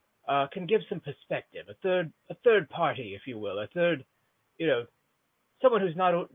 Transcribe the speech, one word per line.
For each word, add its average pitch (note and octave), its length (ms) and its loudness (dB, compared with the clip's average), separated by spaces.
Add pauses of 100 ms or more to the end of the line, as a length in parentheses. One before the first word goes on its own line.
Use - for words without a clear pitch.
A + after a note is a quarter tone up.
(280)
uh, C#3 240 2
can F3+ 140 -8
give G#3 220 2
some F3 120 -6
perspective, - 720 -10
a G#2 120 -16
third, F3+ 300 0 (180)
a E3+ 120 -8
third G#3 260 4
party, C3 460 -4
if G2+ 120 -14
you A#2+ 120 -10
will, G2+ 200 -4
a G#2 100 -6
third, E3+ 360 0 (540)
you D#3+ 80 -2
know, A#2+ 180 2 (800)
someone A#3 200 4
who's E3 140 -2
not F3+ 180 4
o-, F3 200 -2